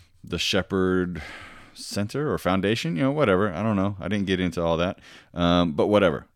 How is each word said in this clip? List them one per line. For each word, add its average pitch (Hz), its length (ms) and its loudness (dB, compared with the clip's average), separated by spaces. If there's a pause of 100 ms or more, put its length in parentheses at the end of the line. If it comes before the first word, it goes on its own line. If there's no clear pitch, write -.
(240)
the 87 160 -6
Shepherd 92 800 0 (520)
Center 123 580 -6
or 87 60 -2
Foundation, 98 580 0
you 151 80 -2
know, 135 80 0
whatever. 104 420 2
I 78 100 -6
don't 110 120 0
know. 98 240 0
I 71 80 -6
didn't 101 200 -2
get 92 120 0
into 87 240 -2
all 82 140 2
that, 87 220 -2 (340)
um, 87 400 2
but 87 140 2
whatever. 95 380 4 (100)